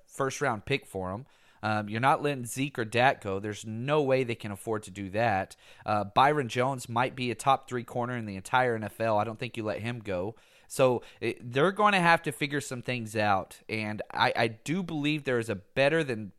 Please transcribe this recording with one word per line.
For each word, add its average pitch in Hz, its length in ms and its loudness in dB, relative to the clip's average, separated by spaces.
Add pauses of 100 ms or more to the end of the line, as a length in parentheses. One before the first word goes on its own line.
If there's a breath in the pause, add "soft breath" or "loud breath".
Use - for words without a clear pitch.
first-round 131 580 -2
pick 139 220 -2
for 92 260 -6
him. 120 140 -8 (360 soft breath)
Um, 107 260 0
you're 107 120 -4
not 139 200 4
letting 139 260 -2
Zeke 131 340 -4
or 113 40 0
Dak 120 380 4
go. 98 160 -2
There's 104 260 -6
no 123 380 0
way 131 220 2
they 117 100 -4
can 107 160 -8
afford 107 320 -4
to - 80 -16
do 98 200 -8
that. 101 440 0 (320 loud breath)
Uh, 104 160 0
Byron 131 460 4
Jones 123 400 -2
might 120 260 0
be 123 160 -2
a 110 60 -2
top - 320 2
three 120 160 -6
corner 123 320 -4
in 113 100 -6
the 98 100 -8
entire 127 380 2
N 110 80 -4
F 104 180 -8
L. 113 180 2
I 107 60 2
don't 113 140 -8
think 120 180 -8
you 113 60 -6
let 107 180 -4
him 117 200 -6
go. 98 340 -4 (320 soft breath)
So 127 360 2 (180 loud breath)
it, 117 320 -6
they're 151 200 4
going 208 200 4
to 190 80 4
have 170 220 6
to 147 100 -4
figure 143 280 -2
some 127 220 -10
things 113 340 -6
out. 101 520 2
And 107 340 -4 (100)
I, 123 220 2
I 117 140 2
do 147 340 -4
believe 151 420 -2
there 123 140 2
is 113 100 -2
a 110 60 -2
better 139 500 2
than 110 340 -6